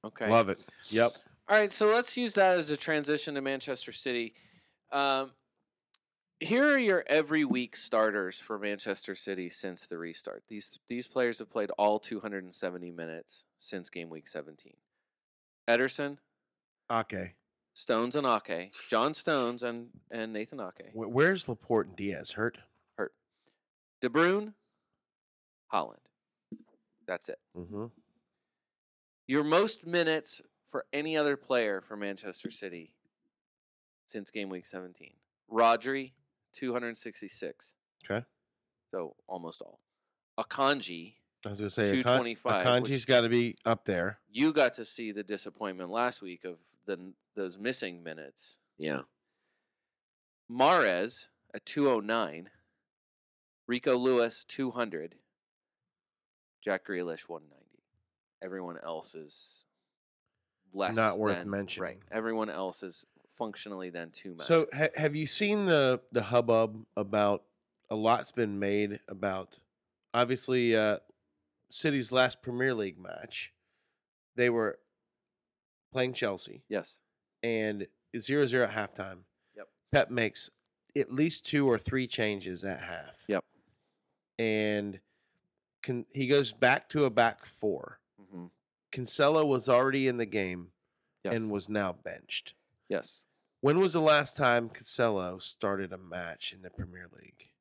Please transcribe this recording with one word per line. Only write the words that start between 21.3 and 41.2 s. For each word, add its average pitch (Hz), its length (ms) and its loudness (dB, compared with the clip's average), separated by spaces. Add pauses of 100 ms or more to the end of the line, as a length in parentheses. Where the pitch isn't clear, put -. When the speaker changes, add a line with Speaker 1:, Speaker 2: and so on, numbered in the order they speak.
Speaker 2:
Laporte 113 400 0
and 90 80 -16
Diaz? 98 360 -8
Hurt? 110 260 -4 (400)
Speaker 1:
Hurt. - 160 -6 (880)
De 123 80 -2
Bruyne, 190 440 2 (1200)
Haaland. 76 220 0 (1120)
That's 90 220 -8
it. - 100 -12 (180)
Speaker 2:
Mm-hmm. 101 280 -10 (1400)
Speaker 1:
Your 143 160 2
most 170 440 2
minutes 165 540 0 (300)
for - 220 -8
any 156 240 -2
other 147 200 2
player 107 440 0
for - 160 -14
Manchester 101 540 -8
City 87 420 -14 (1120)
since 101 260 -12
game 101 180 -6
week 90 160 -10
seventeen. 90 480 -16 (380)
Rodri, 117 600 4 (420)
two 123 200 -6
hundred 117 240 -6
sixty-six. - 760 -12 (360)
Speaker 2:
Okay. 113 160 -4 (680)
Speaker 1:
So 85 240 -8 (120)
almost 85 340 -12
all. - 180 -20 (600)
Akanji, 110 760 -2 (320)